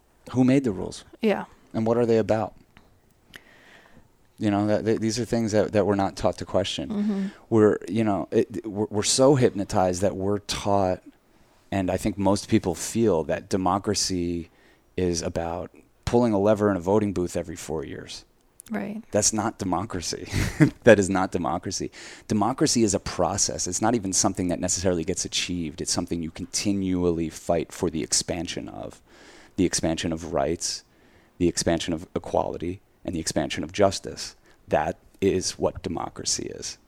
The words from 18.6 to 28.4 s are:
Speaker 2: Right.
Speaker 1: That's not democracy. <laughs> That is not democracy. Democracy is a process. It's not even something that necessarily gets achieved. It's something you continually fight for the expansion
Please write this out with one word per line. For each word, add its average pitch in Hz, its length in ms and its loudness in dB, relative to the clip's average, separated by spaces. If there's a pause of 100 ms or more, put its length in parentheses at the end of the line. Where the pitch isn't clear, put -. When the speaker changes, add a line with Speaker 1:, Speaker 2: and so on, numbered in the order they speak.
Speaker 2:
Right. 208 400 -8
Speaker 1:
That's 104 220 2
not 107 260 -2
democracy. 90 680 -4 (280)
<laughs> - 260 2
That 110 160 10
is 95 100 0
not 95 220 0
democracy. 82 600 -4 (360)
Democracy 117 560 2
is 95 100 4
a 98 60 0
process. - 680 -2
It's 90 140 -4
not 110 140 2
even 95 180 -4
something 98 360 0
that 85 100 -2
necessarily 90 440 0
gets 85 220 -4
achieved. 82 560 -4
It's 76 100 -4
something 87 320 -2
you 80 80 -6
continually 90 1000 0
fight - 420 -2
for - 180 -2
the 78 140 -4
expansion - 680 -4